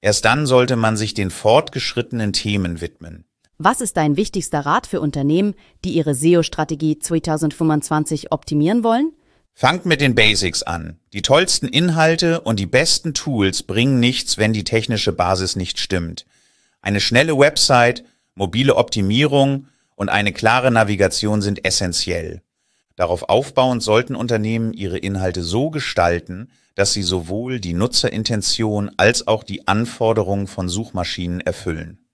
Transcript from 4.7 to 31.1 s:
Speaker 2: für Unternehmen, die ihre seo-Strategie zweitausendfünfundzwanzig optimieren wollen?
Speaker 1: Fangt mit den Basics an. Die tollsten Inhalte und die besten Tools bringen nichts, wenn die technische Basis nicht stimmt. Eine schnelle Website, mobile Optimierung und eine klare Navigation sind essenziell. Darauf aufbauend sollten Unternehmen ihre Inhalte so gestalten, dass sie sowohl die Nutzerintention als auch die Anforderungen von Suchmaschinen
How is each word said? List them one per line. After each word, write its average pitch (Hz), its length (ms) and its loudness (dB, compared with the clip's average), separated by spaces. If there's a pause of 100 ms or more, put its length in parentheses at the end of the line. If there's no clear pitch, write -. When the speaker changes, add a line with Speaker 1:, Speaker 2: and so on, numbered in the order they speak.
Speaker 2:
für 175 160 -4
Unternehmen, 151 540 0 (280)
die 180 100 -4
ihre 151 200 0
seo-Strategie 156 880 0
zweitausendfünfundzwanzig 156 1300 -2
optimieren 160 520 0
wollen? 240 300 2 (400)
Speaker 1:
Fangt 165 320 0
mit 156 160 2
den 135 120 4
Basics 104 480 2
an. 80 380 -8 (140)
Die 98 80 -8
tollsten 143 460 2
Inhalte 165 760 2
und 110 180 -2
die 98 60 -2
besten 147 480 0
Tools 104 500 0
bringen 123 360 2
nichts, 120 380 0
wenn 110 160 2
die 104 120 -2
technische 110 480 -2
Basis 92 420 0
nicht 90 240 -6
stimmt. 85 460 -4 (560)
Eine 101 180 0
schnelle 139 400 2
Website, 123 640 4 (320)
mobile 104 400 2
Optimierung 139 920 0 (280)
und 101 140 -6
eine 101 240 0
klare 123 360 2
Navigation 104 720 2
sind 101 240 -4
essenziell. 85 800 -4 (520)
Darauf 87 280 0
aufbauend 127 580 2
sollten 113 340 2
Unternehmen 113 580 -2
ihre 95 240 -6
Inhalte 92 460 -2
so 113 280 -2
gestalten, 90 800 -2 (260)
dass 98 160 2
sie 104 120 -2
sowohl 95 580 -4
die 87 120 -6
Nutzerintention 104 1200 -2
als 110 300 2
auch 110 160 0
die - 240 -10
Anforderungen 104 800 0
von 92 200 -6
Suchmaschinen 90 720 -6